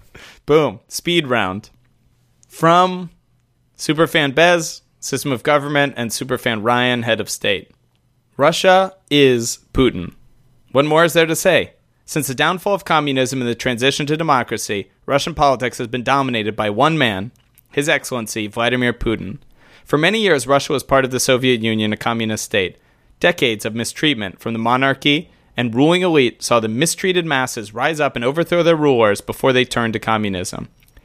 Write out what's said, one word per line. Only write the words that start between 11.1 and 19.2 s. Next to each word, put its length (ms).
there 120
to 100
say? 380
Since 220
the 80
downfall 400
of 100
communism 560
and 80
the 60
transition 520
to 100
democracy, 720
Russian 280
politics 460
has 80
been 160
dominated 520
by 140
one 280
man, 340
His 180
Excellency 580
Vladimir 460
Putin. 460